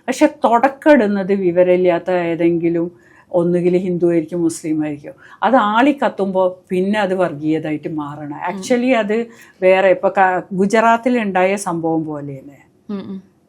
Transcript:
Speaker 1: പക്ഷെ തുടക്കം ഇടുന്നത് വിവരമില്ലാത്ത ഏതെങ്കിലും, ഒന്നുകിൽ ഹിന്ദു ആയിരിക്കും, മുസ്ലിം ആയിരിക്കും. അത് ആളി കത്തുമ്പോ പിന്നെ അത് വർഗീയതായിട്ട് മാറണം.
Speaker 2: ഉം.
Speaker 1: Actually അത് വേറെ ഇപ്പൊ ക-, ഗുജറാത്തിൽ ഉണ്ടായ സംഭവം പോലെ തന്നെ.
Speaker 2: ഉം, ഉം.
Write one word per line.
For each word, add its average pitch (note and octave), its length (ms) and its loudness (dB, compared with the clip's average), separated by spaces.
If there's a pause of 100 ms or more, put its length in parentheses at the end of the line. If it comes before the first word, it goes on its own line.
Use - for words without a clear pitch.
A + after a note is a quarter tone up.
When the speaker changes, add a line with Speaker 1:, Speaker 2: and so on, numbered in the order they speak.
Speaker 1:
പക്ഷെ C4 180 0
തുടക്കം C4+ 680 2
ഇടുന്നത് G3+ 420 2
വിവരമില്ലാത്ത F3+ 800 2
ഏതെങ്കിലും, E3+ 800 0 (400)
ഒന്നുകിൽ F3 460 0
ഹിന്ദു F3 340 0
ആയിരിക്കും, E3+ 320 -2
മുസ്ലിം D#3+ 400 -4
ആയിരിക്കും. - 600 -14
അത് A3+ 120 2
ആളി A#3+ 500 2
കത്തുമ്പോ F#3+ 540 -2 (100)
പിന്നെ G3 300 0
അത് F#3+ 140 0
വർഗീയതായിട്ട് D#3 760 -2
മാറണം. D3 580 -10
Speaker 2:
ഉം. F#3 100 -8
Speaker 1:
Actually B3 380 0
അത് A3 300 -2 (360)
വേറെ F#3+ 280 6
ഇപ്പൊ F#3 200 2
ക-, F#3 340 2 (100)
ഗുജറാത്തിൽ A3+ 680 2
ഉണ്ടായ F#3+ 360 0
സംഭവം E3 500 -4
പോലെ C#3+ 280 -10
തന്നെ. C3+ 240 -18 (320)
Speaker 2:
ഉം, G3 200 -10
ഉം. F#3+ 140 -14 (260)